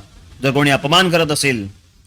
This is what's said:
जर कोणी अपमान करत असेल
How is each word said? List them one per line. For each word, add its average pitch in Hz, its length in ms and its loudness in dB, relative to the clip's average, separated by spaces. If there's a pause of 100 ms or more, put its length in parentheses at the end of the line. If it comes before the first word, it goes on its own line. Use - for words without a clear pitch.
(440)
जर 135 80 0
कोणी 143 180 2
अपमान 156 400 2
करत 165 220 2
असेल 120 440 -4 (320)